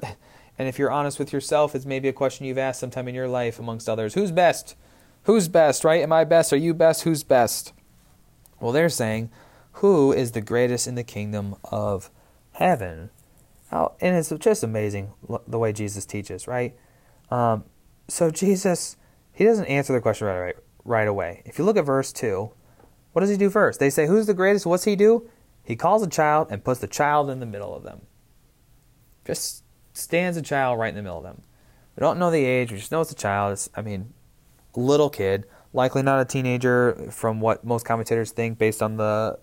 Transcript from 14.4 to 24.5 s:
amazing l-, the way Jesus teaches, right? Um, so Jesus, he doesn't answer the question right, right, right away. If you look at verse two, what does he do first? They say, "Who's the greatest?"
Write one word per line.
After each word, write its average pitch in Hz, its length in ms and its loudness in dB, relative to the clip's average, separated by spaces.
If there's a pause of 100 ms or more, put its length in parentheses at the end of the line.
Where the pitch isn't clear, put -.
amazing 104 480 -4 (160)
l-, 117 200 -8
the 117 100 -6
way 113 160 0
Jesus 101 320 -8
teaches, 98 420 -12
right? 123 280 -6 (560)
Um, 117 320 0 (440)
so 165 220 0
Jesus, 185 680 0 (360)
he 190 120 2
doesn't 220 200 4
answer 139 280 0
the 120 80 2
question 110 260 0
right, 92 120 -2
right, 90 180 -6 (260)
right 110 240 0
away. 90 380 -4
If - 120 -12
you 147 60 -2
look 208 140 2
at 165 80 2
verse 135 260 0
two, 104 400 -4 (640)
what 170 80 0
does 202 80 2
he 202 80 2
do 196 120 2
first? 185 300 2
They 139 100 4
say, 151 160 2
"Who's 208 220 4
the 208 60 2
greatest?" 190 320 2